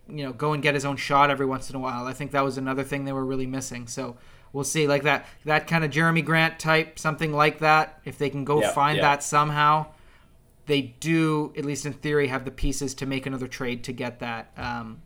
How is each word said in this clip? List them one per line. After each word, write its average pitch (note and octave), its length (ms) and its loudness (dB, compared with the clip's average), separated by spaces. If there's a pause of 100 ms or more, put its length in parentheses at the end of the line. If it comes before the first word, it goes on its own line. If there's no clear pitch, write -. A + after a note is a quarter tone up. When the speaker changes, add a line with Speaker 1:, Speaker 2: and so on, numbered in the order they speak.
Speaker 1:
you D3 160 -10
know, C3 80 -8
go C#3+ 220 -2
and D3 80 -4
get D3 120 4
his C#3 100 -2
own C#3 120 -2
shot C#3+ 340 6
every C3+ 160 0
once C3 220 -4
in C#3 80 -8
a - 20 -6
while. B2 280 -6
I B2+ 80 -6
think C#3+ 180 -8
that C#3 100 2
was C3+ 140 0
another C3 260 -2
thing C#3 220 -6
they C#3 80 -6
were C3+ 120 -4
really C3 220 -4
missing. B2+ 400 -8
So A#2+ 300 -8 (360)
we'll C#3 120 -4
see, D#3 240 0
like, C#3+ 140 2
that, C#3 240 2 (180)
that D3+ 220 0
kind E3 180 2
of D3+ 60 -2
Jeremy E3 320 2
Grant D#3+ 360 2
type, D#3+ 400 0
something D#3 360 -2
like D3+ 240 4
that. D#3 460 4
If C#3 140 -12
they C#3+ 120 -2
can C#3 140 -6
go D3 180 2
Speaker 2:
Yeah, - 100 4
Speaker 1:
find D3 240 2
Speaker 2:
yeah. D3 60 0
Speaker 1:
that C#3+ 200 4
somehow, D3+ 640 2 (800)
they C#3+ 140 2 (200)
do, D#3 560 2
at D3+ 80 -6
least C#3+ 220 -6
in C#3+ 60 -6
theory, D3 360 0
have B2+ 160 -4
the C3 80 -8
pieces C#3 420 -2
to - 100 -8
make C3+ 220 -4
another B2+ 220 -6
trade B2 340 -6
to C3+ 100 -8
get A#2+ 280 -8
that. A#2 360 -8
Um, A#2+ 500 -10